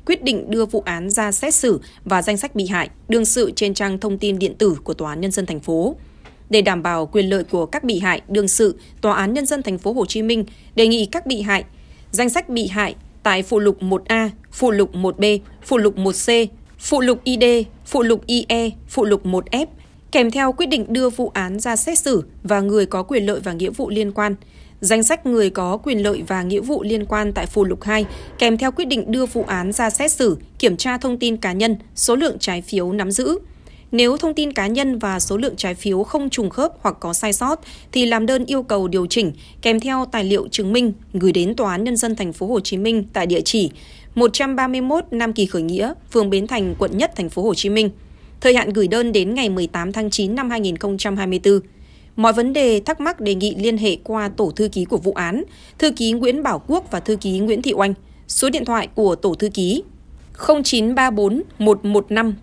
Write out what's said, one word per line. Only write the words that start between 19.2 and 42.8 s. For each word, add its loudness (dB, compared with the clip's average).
một 0
F, 0
kèm 4
theo 0
quyết 0
định 0
đưa 2
vụ -4
án -4
ra -4
xét 0
xử 2
và 2
người 2
có -4
quyền 0
lợi 0
và -6
nghĩa -4
vụ -6
liên -2
quan. 0
Danh 4
sách 0
người 2
có -2
quyền -2
lợi 0
và -2
nghĩa 0
vụ -2
liên -2
quan -2
tại -4
phụ 2
lục -2
hai, 0
kèm 4
theo 0
quyết -4
định -2
đưa 0
vụ -2
án -2
ra 0
xét 0
xử, 2
kiểm 2
tra -2
thông -2
tin 0
cá -4
nhân, 0
số 2
lượng 0
trái -4
phiếu -2
nắm -2
giữ. 0
Nếu 4
thông -2
tin -2
cá -2
nhân 0
và -2
số -2
lượng -2
trái -4
phiếu 0
không -2
trùng -2
khớp -2
hoặc -2
có -6
sai -2
sót 0
thì 2
làm 2
đơn 0
yêu -2
cầu 0
điều 0
chỉnh, 0
kèm 2
theo -2
tài -2
liệu 0
chứng -2
minh 2
gửi 4
đến 2
Tòa 0
án -2
Nhân -2
dân 0
Thành -4
phố -6
Hồ 0
Chí -4
Minh 0